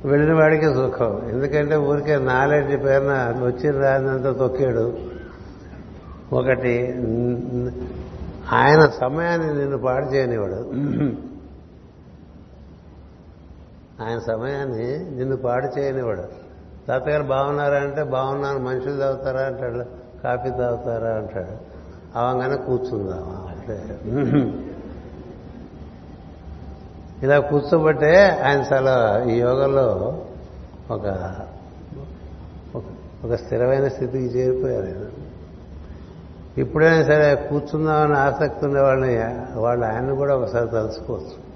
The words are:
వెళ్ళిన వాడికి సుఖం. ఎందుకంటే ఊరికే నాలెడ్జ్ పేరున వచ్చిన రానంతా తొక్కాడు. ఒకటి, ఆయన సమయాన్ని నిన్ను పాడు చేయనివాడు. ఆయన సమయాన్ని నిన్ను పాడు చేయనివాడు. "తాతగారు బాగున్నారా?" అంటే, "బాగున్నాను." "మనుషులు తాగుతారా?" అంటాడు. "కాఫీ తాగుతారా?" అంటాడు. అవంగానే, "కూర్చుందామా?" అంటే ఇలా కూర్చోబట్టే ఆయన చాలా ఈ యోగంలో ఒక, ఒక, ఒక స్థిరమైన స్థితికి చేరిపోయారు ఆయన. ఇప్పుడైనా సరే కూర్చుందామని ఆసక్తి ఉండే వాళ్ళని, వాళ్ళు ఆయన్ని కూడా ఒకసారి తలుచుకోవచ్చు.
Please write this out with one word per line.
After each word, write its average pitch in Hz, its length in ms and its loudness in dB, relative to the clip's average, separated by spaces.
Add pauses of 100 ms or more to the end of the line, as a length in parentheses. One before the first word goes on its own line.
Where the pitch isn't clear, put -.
వెళ్ళిన 147 300 4
వాడికి 156 300 6
సుఖం. 123 640 0
ఎందుకంటే 143 460 2
ఊరికే 147 400 2
నాలెడ్జ్ 139 680 2
పేరున 135 500 2 (100)
వచ్చిన 135 380 0
రానంతా 135 500 2
తొక్కాడు. 123 680 2 (1300)
ఒకటి, 123 600 2 (1600)
ఆయన 143 340 8 (140)
సమయాన్ని 160 580 0
నిన్ను 139 200 -2
పాడు 127 280 0
చేయనివాడు. 117 680 -2 (3250)
ఆయన 117 160 -4
సమయాన్ని 127 1000 -4
నిన్ను 131 200 -2
పాడు 127 440 -2
చేయనివాడు. 127 420 -2 (680)
"తాతగారు 143 340 0
బాగున్నారా?" 143 580 2
అంటే, 143 220 -2
"బాగున్నాను." 135 560 -2
"మనుషులు 131 400 -4
తాగుతారా?" 135 420 -2
అంటాడు. 123 380 -4 (440)
"కాఫీ 123 280 -2
తాగుతారా?" 117 640 -2
అంటాడు. 98 560 -8 (480)
అవంగానే, 127 380 0
"కూర్చుందామా?" 101 960 -4
అంటే 104 480 -10 (3250)
ఇలా 139 160 6
కూర్చోబట్టే 156 920 6
ఆయన 139 420 2
చాలా 123 560 4
ఈ 117 100 2
యోగంలో 127 840 2 (680)
ఒక, 95 440 -4 (1400)
ఒక, 110 60 -8 (420)
ఒక 117 100 0
స్థిరమైన 131 540 2
స్థితికి 131 360 -4
చేరిపోయారు 127 600 0
ఆయన. 95 200 -8 (1500)
ఇప్పుడైనా 156 440 4
సరే 147 480 6
కూర్చుందామని 151 680 2
ఆసక్తి 139 480 2
ఉండే 139 140 2
వాళ్ళని, 131 380 4 (420)
వాళ్ళు 120 260 2
ఆయన్ని 123 300 0
కూడా 139 200 2
ఒకసారి 117 320 0
తలుచుకోవచ్చు. 110 880 -4